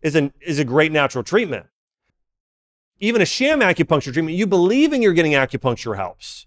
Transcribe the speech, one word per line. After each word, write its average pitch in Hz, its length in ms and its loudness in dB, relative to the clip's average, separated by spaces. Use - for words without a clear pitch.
is 156 140 -2
an, 143 240 0
is 151 180 -6
a 151 60 0
great 147 280 0
natural 139 320 -2
treatment. 170 440 -4
Even 214 220 2
a 180 40 4
sham 285 340 0
acupuncture 160 540 0
treatment, 160 240 -2
you 208 100 0
believing 240 540 2
you're 202 120 4
getting 160 200 2
acupuncture 127 640 -2
helps, - 500 -12